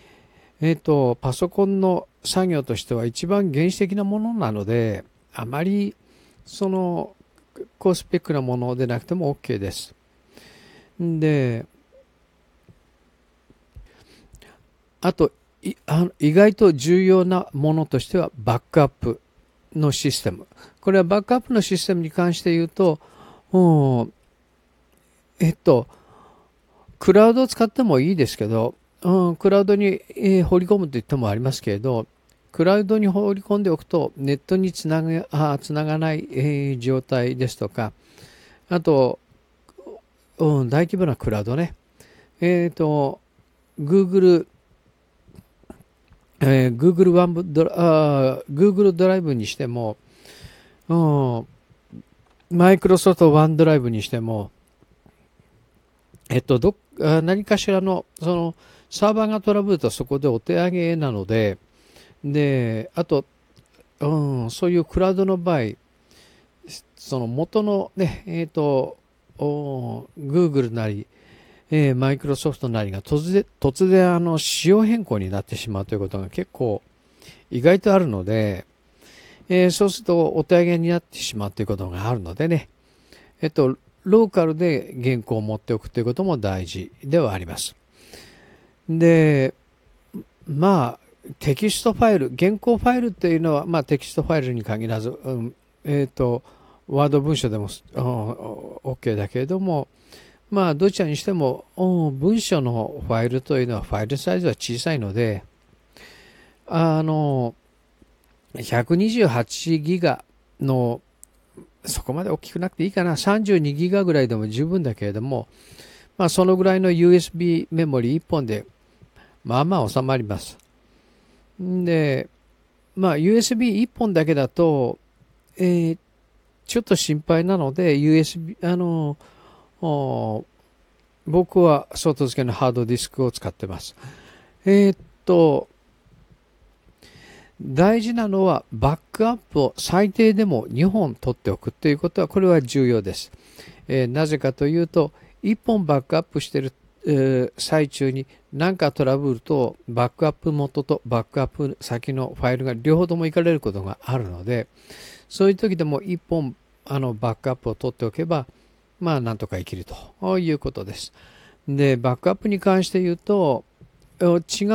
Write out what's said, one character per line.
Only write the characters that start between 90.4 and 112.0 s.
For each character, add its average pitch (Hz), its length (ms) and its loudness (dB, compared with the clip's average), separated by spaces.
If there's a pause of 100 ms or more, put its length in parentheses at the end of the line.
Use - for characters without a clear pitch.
ま 151 520 2
あ、 - 400 -20
テ 139 160 0
キ 208 160 0
ス - 100 -6
ト 226 120 0
フ - 80 -6
ァ 220 140 6
イ 170 40 2
ル、 131 180 -2
原 202 220 0
稿 233 180 2
フ - 80 -6
ァ 247 140 2
イ - 20 -2
ル 240 60 -2
っ 214 40 -4
て 175 180 -2
い 165 80 2
う 156 40 -2
の 160 140 2
は、 143 100 -2
ま 170 140 -2
あ、 139 40 -2
テ 147 140 -2
キ - 80 -16
ス - 80 -16
ト 160 80 -2
フ - 80 -4
ァ 160 140 0
イ 127 40 -4
ル 123 60 -4
に 113 100 -6
限 110 240 -6
ら 113 120 -4
ず、 117 240 -6
う 131 80 -8
ん、 120 240 -8 (300)
え 143 180 0
ー 135 40 -2
と、 120 360 -2 (440)
ワ 143 200 0
ー - 20 -4
ド 143 100 2
文 147 160 0
書 131 140 -2
で 107 80 -4
も、 101 120 -6 (240)
う 135 80 -6
ん、 - 20 -2
オ 113 800 -8
ッ 131 140 -6
ケ 117 160 -4
ー - 20 -4
だ 101 120 -4
け - 120 -6
れ 131 60 -4
ど 180 140 -4
も、 175 280 -2 (640)
ま 190 180 2
あ、 147 60 0
ど 190 160 2
ち - 100 -4
ら 175 60 -2
に 151 80 -2
し - 80 -8
て 196 100 -4
も、 143 320 -2 (120)
う 175 340 0
ん、 135 80 -8
文 202 200 2
書 165 220 0
の 117 460 -4
フ - 40 -4
ァ 113 140 0
イ 123 40 -2
ル 127 120 -2
と 139 180 -2
い 127 40 0
う 120 40 -2
の 120 80 -4
は 95 60 -6
フ - 140 -6
ァ 104 80 -4
イ 107 40 -4
ル 139 100 -4
サ 180 180 -2
イ 185 60 -2
ズ 175 60 -2
は 170 60 0
小 117 240 -8
さ 165 160 -4
い 143 60 -4
の 101 120 -6
で、 107 320 -2 (1200)
あ 165 340 0
の、 147 540 -2 (1040)
百 120 340 0
二 202 140 2
十 226 160 2
八 147 540 -2
ギ 170 200 -2
ガ 170 240 -2 (360)
の、 127 420 -2 (840)
そ - 180 -8